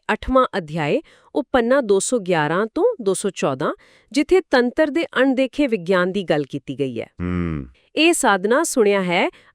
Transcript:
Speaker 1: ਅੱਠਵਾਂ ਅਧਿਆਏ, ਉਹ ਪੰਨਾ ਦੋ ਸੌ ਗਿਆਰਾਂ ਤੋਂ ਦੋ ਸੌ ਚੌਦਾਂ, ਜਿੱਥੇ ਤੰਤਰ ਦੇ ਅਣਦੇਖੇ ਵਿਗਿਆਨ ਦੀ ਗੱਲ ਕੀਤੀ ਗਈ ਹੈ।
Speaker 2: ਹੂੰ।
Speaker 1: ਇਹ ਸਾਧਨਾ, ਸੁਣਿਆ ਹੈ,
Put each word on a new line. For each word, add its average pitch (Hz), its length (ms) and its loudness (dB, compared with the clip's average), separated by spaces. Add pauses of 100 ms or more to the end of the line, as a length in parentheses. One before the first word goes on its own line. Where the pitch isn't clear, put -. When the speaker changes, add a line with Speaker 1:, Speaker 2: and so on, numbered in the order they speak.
(140)
Speaker 1:
ਅੱਠਵਾਂ 254 320 2 (120)
ਅਧਿਆਏ, 160 440 -2 (340)
ਉਹ 294 160 -2
ਪੰਨਾ 254 300 2
ਦੋ 202 180 2
ਸੌ 240 200 -2
ਗਿਆਰਾਂ 175 460 0 (100)
ਤੋਂ 349 100 0 (160)
ਦੋ 190 120 -2
ਸੌ 196 220 -4
ਚੌਦਾਂ, 156 380 -2 (380)
ਜਿੱਥੇ 302 300 2 (100)
ਤੰਤਰ 254 380 2
ਦੇ 330 160 -2 (120)
ਅਣਦੇਖੇ 262 500 2
ਵਿਗਿਆਨ 185 440 0
ਦੀ 196 120 -4
ਗੱਲ 151 200 0
ਕੀਤੀ 135 360 -10
ਗਈ 127 200 -4
ਹੈ। 110 80 -10 (140)
Speaker 2:
ਹੂੰ। 85 460 -4 (280)
Speaker 1:
ਇਹ 330 180 4
ਸਾਧਨਾ, 214 500 2
ਸੁਣਿਆ 202 400 2
ਹੈ, 180 240 0 (280)